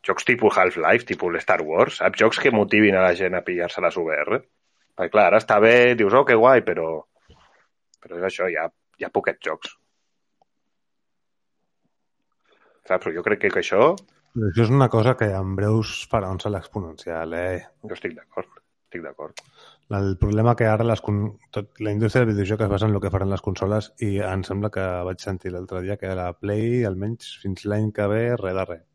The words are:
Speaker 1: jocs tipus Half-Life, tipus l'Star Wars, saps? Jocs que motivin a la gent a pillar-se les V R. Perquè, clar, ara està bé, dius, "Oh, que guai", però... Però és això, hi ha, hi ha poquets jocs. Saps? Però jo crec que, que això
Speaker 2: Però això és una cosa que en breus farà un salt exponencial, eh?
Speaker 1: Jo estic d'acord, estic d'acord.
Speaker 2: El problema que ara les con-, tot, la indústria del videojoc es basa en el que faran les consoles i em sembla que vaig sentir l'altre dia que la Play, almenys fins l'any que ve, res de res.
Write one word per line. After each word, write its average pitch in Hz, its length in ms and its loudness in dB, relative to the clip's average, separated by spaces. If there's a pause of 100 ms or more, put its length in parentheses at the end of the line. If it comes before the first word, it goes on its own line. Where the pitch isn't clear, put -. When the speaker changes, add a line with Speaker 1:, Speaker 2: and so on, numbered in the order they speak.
Speaker 1:
jocs - 240 -4
tipus 120 280 2
Half-Life, 92 520 2
tipus 90 260 -4
l'Star 85 280 0
Wars, 90 380 0
saps? 98 200 0
Jocs 113 200 4
que 135 120 2
motivin 104 440 4
a 92 80 4
la 90 120 4
gent 92 200 -2
a 87 80 -6
pillar-se 87 400 -4
les 85 120 0
V 80 280 -2
R. 113 160 -2 (560)
Perquè, 90 160 -4
clar, 104 160 6
ara 104 140 6
està 107 180 2
bé, 120 340 6
dius, 107 220 2
"Oh, 139 80 6
que 127 120 4
guai", 123 280 6
però... 85 240 -4 (1120)
Però 87 160 -16
és 87 80 -6
això, 95 240 -4
hi 82 80 -4
ha, 80 140 -4 (260)
hi - 80 -10
ha - 80 -12
poquets - 320 -2
jocs. - 300 -8 (3000)
Saps? 92 180 0
Però 85 80 -4
jo 85 140 -8
crec 104 180 0
que, 98 80 2
que 95 80 0
això 123 360 2 (400)
Speaker 2:
Però 107 140 -2
això 113 120 0
és 110 80 2
una 135 220 6
cosa 117 240 2
que 110 160 0
en 95 240 -4
breus 107 540 -2
farà 98 200 0
un 92 100 -6
salt 101 180 -6
exponencial, 82 760 -10
eh? 90 260 -4 (220)
Speaker 1:
Jo 104 140 -14
estic 85 180 -14
d'acord, - 360 -14 (340)
estic - 180 -16
d'acord. 76 380 -16 (560)
Speaker 2:
El 98 140 -2 (100)
problema 110 340 2
que 113 140 2
ara 110 160 2
les 113 160 0
con-, 104 380 -4 (120)
tot, 104 200 -10 (100)
la 107 140 -4
indústria 113 300 2
del 110 100 0
videojoc 101 320 -2
es - 20 -2
basa 101 180 0
en 104 80 2
el 98 60 -2
que 98 100 -4
faran 98 220 -2
les 95 100 -4
consoles 101 460 -4 (160)
i 98 160 -2
em 95 240 -4
sembla 101 260 -4
que 95 140 -6 (240)
vaig 92 160 -10
sentir 92 300 -8
l'altre 90 280 -10
dia 98 140 -6
que 95 180 -8
la 90 220 -6
Play, 110 480 -2
almenys 101 560 -6
fins 95 240 -10
l'any 104 320 -2
que 104 160 0
ve, 113 100 0 (140)
res 95 240 -4
de 92 80 -4
res. 85 160 -14 (100)